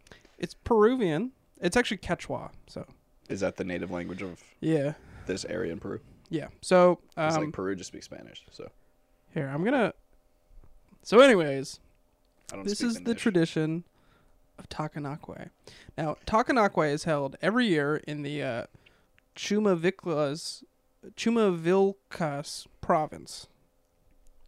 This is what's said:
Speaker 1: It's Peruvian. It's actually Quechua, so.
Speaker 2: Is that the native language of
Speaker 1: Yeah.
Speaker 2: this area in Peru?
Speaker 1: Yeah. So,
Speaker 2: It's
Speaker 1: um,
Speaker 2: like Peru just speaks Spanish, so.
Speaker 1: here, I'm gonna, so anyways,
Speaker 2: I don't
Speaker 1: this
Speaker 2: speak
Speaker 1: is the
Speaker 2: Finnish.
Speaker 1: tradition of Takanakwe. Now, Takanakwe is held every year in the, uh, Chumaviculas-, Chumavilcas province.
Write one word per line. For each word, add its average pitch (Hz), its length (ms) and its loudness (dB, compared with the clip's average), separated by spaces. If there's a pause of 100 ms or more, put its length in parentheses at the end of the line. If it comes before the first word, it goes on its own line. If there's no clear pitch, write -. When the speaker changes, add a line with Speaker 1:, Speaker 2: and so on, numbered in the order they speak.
(380)
Speaker 1:
It's - 160 -8
Peruvian. 220 760 2 (280)
It's 175 160 0
actually 240 220 0
Quechua, - 520 -8 (160)
so. - 200 -14 (420)
Speaker 2:
Is 98 120 -6
that 87 160 -2
the 95 80 -4
native 90 260 -6
language 87 320 -8
of 87 200 -12 (180)
Speaker 1:
Yeah. 151 340 0 (320)
Speaker 2:
this 92 180 -4
area 87 280 -6
in 85 80 -8
Peru? 101 200 -10 (280)
Speaker 1:
Yeah. 151 200 -6 (120)
So, 180 380 4 (180)
Speaker 2:
It's 160 200 0
Speaker 1:
um, 151 80 0
Speaker 2:
like 151 80 -8
Peru 95 240 -4
just 90 120 -12
speaks - 180 -16
Spanish, - 440 -20
so. - 200 -16 (640)
Speaker 1:
here, 139 180 -6
I'm 147 120 -4
gonna, 240 280 2 (1080)
so 214 180 6
anyways, 156 580 6 (760)
Speaker 2:
I 190 40 -12
don't 196 80 -10
Speaker 1:
this 202 140 -4
Speaker 2:
speak 240 100 0
Speaker 1:
is 226 80 -2
the - 80 -12
Speaker 2:
Finnish. 226 180 -2
Speaker 1:
tradition 165 600 0 (760)
of - 100 -20
Takanakwe. 151 800 -10 (460)
Now, 151 200 -4 (100)
Takanakwe 220 680 2
is 151 120 -4
held 143 380 -2
every 233 240 2
year 151 300 2 (120)
in 147 140 -8
the, 143 200 -6
uh, 120 240 -6 (720)
Chumaviculas-, 170 1300 0 (520)
Chumavilcas 190 1500 0 (140)
province. - 680 -2 (1000)